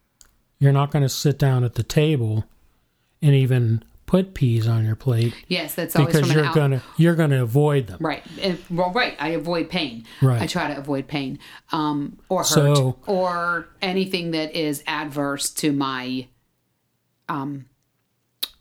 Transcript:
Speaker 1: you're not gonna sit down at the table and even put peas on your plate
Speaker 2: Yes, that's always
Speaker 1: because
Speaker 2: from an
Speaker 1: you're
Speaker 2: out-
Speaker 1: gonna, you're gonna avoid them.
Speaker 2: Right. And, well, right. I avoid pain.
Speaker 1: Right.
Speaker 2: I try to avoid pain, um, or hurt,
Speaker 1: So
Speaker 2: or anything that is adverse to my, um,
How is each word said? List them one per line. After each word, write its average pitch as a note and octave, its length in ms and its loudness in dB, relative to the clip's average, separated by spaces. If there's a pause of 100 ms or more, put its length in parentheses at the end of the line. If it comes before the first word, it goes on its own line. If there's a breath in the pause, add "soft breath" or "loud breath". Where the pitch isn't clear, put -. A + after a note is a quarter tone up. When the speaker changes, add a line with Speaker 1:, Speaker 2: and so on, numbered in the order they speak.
(580)
Speaker 1:
you're C#3 140 6
not C#3+ 180 2
gonna C#3+ 180 2
sit C#3 300 0
down B2+ 260 4
at A#2 100 -2
the A#2 80 -2
table A#2+ 600 0 (800)
and D3 120 6
even B2 480 2 (240)
put F#3+ 280 2
peas A2+ 340 2
on A2+ 180 2
your A2 100 0
plate A#2 380 0 (140)
Speaker 2:
Yes, E3+ 260 -4
that's E3 220 -6
always E3 180 2
Speaker 1:
because D#3 80 -2
Speaker 2:
from C3+ 80 2
an D3 80 4
Speaker 1:
you're D3+ 80 2
Speaker 2:
out- - 80 0
Speaker 1:
gonna, C#3 280 2 (140)
you're E3+ 180 4
gonna C#3+ 280 2
avoid C#3 460 2
them. - 120 -14
Speaker 2:
Right. D#3 220 -4 (180)
And, F#3 180 -2 (120)
well, F3+ 220 -2
right. B3 260 -2
I D#3 120 -4
avoid E3 380 -4
pain. C3+ 360 -6 (180 loud breath)
Speaker 1:
Right. B2+ 180 4
Speaker 2:
I E3+ 60 -2
try D#3+ 220 -4
to C#3+ 100 -8
avoid C#3 300 -6
pain, C#3 300 -6 (340 loud breath)
um, D3+ 460 -4 (100)
or F#3 100 -2
hurt, D#3 80 -2
Speaker 1:
So C#3+ 600 4
Speaker 2:
or F3 640 -2 (140)
anything F#3 480 -2
that D#3 240 -4
is D3+ 320 -4
adverse D3 680 -4
to D3+ 180 0
my, B2+ 560 -4 (1000)
um, C#3 380 -8 (960)